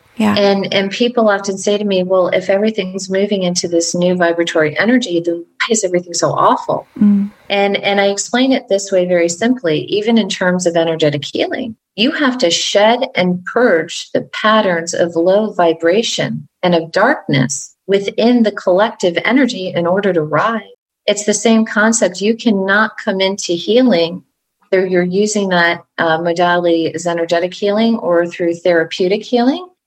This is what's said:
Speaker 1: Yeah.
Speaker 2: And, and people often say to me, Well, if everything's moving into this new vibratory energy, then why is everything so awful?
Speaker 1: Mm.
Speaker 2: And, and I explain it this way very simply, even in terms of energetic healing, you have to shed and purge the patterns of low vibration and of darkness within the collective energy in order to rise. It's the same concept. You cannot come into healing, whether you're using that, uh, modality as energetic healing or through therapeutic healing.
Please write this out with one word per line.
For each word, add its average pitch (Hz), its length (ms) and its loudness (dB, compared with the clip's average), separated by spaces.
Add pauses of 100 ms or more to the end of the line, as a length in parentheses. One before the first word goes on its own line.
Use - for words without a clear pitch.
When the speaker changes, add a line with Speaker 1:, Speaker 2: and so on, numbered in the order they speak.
(180)
Speaker 1:
Yeah. 208 200 0
Speaker 2:
And, 196 360 2
and 196 180 0
people 233 380 2
often 196 280 -2
say 208 200 0
to 208 80 -6
me, 190 180 0
Well, 180 240 2
if 185 220 0
everything's 196 600 -2
moving 196 340 0
into 175 260 -2
this 170 260 0
new 180 200 2
vibratory 170 640 0
energy, 185 440 0
then 170 240 -4 (160)
why 233 100 -4
is 214 120 0
everything 180 300 -2
so 147 180 0
awful? - 560 0 (120)
Speaker 1:
Mm. 202 320 2 (180)
Speaker 2:
And, 202 280 0
and 202 240 0
I 202 60 2
explain 240 440 0
it - 160 0
this 196 240 -2
way 180 140 2
very 175 240 2
simply, 202 520 -2
even 214 360 0
in 196 120 2
terms 180 360 0
of 170 100 2
energetic 160 500 0
healing, - 500 -6 (200)
you 240 160 0
have 254 280 0
to 170 100 2
shed 226 640 2
and 180 300 -2
purge 185 640 -2
the 180 100 -2
patterns 190 720 0
of 170 220 0
low 196 360 2
vibration 165 960 0 (160)
and 180 100 2
of 165 180 0
darkness 185 840 0 (120)
within 202 560 2
the 208 80 2
collective 196 760 0
energy 226 420 0
in 170 180 -4
order 190 280 0
to 160 80 0
rise. 180 420 -2 (420)
It's 170 200 -2
the 208 80 0
same 220 320 2
concept. 208 560 0
You 220 140 0
cannot 208 680 0
come 190 160 -2
into 190 340 -2
healing, 180 680 0 (460)
whether 190 160 2
you're 180 180 2
using 202 460 0
that, 170 340 0 (140)
uh, 165 240 0
modality 175 720 0
as 160 120 -10
energetic 170 480 -2
healing 220 440 0
or 170 280 0
through 170 300 -4
therapeutic 180 680 0
healing. 277 440 0 (200)